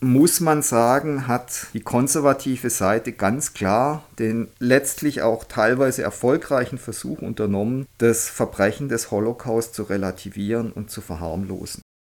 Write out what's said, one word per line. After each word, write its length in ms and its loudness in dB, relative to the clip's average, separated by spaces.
muss 400 6
man 220 2
sagen, 680 2
hat 440 -4
die 80 -6
konservative 880 0
Seite 440 0
ganz 420 -2
klar 480 0
den 300 -2
letztlich 640 2
auch 220 0
teilweise 580 2
erfolgreichen 760 0
Versuch 420 -8
unternommen, 640 -2
das 300 2
Verbrechen 600 -2
des 240 -4
Holocaust 600 -2
zu 100 -6
relativieren 880 -4
und 180 -10
zu 100 -12
verharmlosen. 800 -8